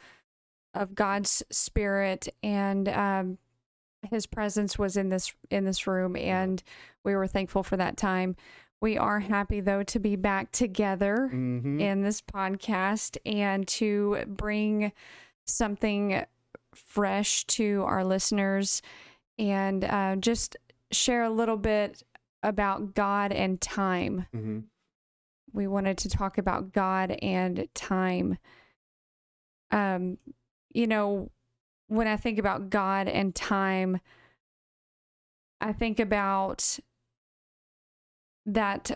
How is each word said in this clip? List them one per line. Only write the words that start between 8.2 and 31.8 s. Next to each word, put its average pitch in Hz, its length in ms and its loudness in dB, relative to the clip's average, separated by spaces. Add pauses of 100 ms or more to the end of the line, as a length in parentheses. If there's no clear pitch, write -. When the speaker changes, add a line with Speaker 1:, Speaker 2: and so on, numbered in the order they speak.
Speaker 1:
We 214 160 2
are 208 240 2
happy, 202 400 -2
though, 196 220 2
to 220 160 -2
be 202 180 2
back 196 340 0
together 202 800 2
Speaker 2:
Mm-hmm. 127 480 -2
Speaker 1:
in 156 220 2
this 208 200 0
podcast 196 1040 -2
and 202 440 0
to 208 580 0
bring 208 640 0 (540)
something 208 800 0 (500)
fresh 202 720 0
to 208 400 2
our 185 180 0
listeners 196 800 0 (560)
and, 196 440 0
uh, 190 340 0
just 226 400 -2 (340)
share 240 320 2
a 226 60 0
little 220 280 2
bit 208 460 0 (400)
about 202 500 0
God 202 380 2
and 190 280 0
time. 185 760 -2
Speaker 2:
Mm-hmm. 107 240 -4 (920)
Speaker 1:
We 202 120 -2
wanted 196 340 0
to 190 100 -4
talk - 280 0
about 190 360 0
God 190 500 2
and 185 500 0
time. 185 640 0 (1300)
Um, 185 480 0 (520)
you 233 140 0
know, 208 460 0 (560)